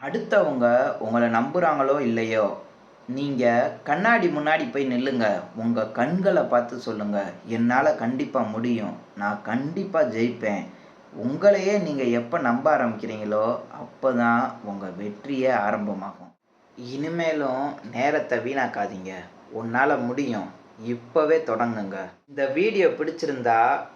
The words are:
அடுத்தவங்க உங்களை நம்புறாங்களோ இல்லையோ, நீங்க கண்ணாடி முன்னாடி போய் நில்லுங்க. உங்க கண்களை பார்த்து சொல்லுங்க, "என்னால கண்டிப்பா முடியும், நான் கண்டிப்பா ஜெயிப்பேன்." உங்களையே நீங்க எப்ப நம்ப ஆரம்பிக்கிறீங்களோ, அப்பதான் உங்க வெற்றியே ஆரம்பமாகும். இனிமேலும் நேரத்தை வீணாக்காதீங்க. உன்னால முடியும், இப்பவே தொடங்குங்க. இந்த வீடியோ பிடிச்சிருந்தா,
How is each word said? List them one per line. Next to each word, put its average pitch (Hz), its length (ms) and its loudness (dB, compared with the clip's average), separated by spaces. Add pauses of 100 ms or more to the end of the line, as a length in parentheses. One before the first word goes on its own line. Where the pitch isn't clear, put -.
அடுத்தவங்க 139 960 2
உங்களை 117 320 2
நம்புறாங்களோ 147 720 2
இல்லையோ, 113 600 0 (480)
நீங்க 127 640 2 (100)
கண்ணாடி 190 440 2
முன்னாடி 147 460 0
போய் 135 200 0
நில்லுங்க. 123 360 0 (280)
உங்க 113 300 0
கண்களை 175 560 2
பார்த்து 120 360 0
சொல்லுங்க, 104 440 -4 (240)
"என்னால 123 480 2
கண்டிப்பா 127 460 -2
முடியும், 110 560 -2 (200)
நான் 101 260 -4
கண்டிப்பா 151 580 -2
ஜெயிப்பேன்." 113 640 -2 (580)
உங்களையே 190 580 2
நீங்க 147 220 -2
எப்ப 120 360 0
நம்ப 135 380 2
ஆரம்பிக்கிறீங்களோ, 110 800 -2 (120)
அப்பதான் 120 800 0 (140)
உங்க 98 220 -10 (100)
வெற்றியே 127 540 -4
ஆரம்பமாகும். 101 760 -2 (500)
இனிமேலும் 143 960 -2 (180)
நேரத்தை 131 460 0
வீணாக்காதீங்க. 110 720 -4 (440)
உன்னால 123 460 2
முடியும், 120 500 -4 (340)
இப்பவே 151 540 2
தொடங்குங்க. 110 580 -2 (320)
இந்த 139 180 -2
வீடியோ 180 420 2
பிடிச்சிருந்தா, 135 920 2 (180)